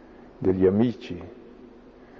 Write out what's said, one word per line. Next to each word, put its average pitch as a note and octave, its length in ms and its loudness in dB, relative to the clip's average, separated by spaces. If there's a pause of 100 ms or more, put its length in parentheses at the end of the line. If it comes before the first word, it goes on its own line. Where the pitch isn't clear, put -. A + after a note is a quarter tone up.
(380)
degli F#2 260 0
amici, G2+ 560 0 (1000)